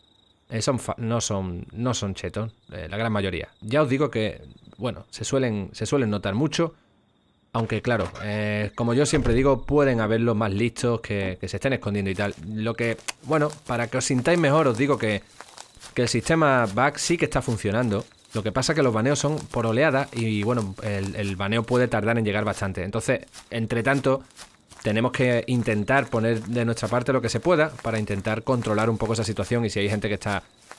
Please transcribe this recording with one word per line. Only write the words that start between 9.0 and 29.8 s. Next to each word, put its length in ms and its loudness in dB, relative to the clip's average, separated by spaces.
siempre 260 2
digo, 320 2
pueden 360 2
haberlos 340 2
más 180 0
listos 480 0
que, 400 -4
que 60 -6
se 120 -6
estén 160 0
escondiendo 360 -2
y 60 -4
tal. 180 -2
Lo 260 -4
que, 220 -2
bueno, 300 2
para 180 0
que 120 -4
os 60 -2
sintáis 320 2
mejor, 300 4
os 100 2
digo 220 2
que, 240 0
que 80 2
el 60 2
sistema 580 4
bug 320 2
sí 180 0
que 100 0
está 140 -2
funcionando. 640 0
Lo 80 -2
que 100 -2
pasa 200 0
es 40 -4
que 60 4
los 100 4
baneos 260 2
son 200 0
por 260 -4
oleada 480 2
y, 300 0
bueno, 400 0
el, 340 -4
el 200 -4
baneo 260 0
puede 260 2
tardar 300 2
en 60 2
llegar 200 2
bastante. 380 -2
Entonces, 440 -2
entre 320 -2
tanto, 400 2
tenemos 300 2
que 340 2
intentar 600 2
poner 340 0
de 220 -2
nuestra 240 -2
parte 240 0
lo 100 2
que 60 0
se 120 -2
pueda 300 4
para 280 -4
intentar 440 -2
controlar 480 2
un 80 0
poco 160 0
esa 100 0
situación 400 0
y 60 -2
si 80 -4
hay 100 2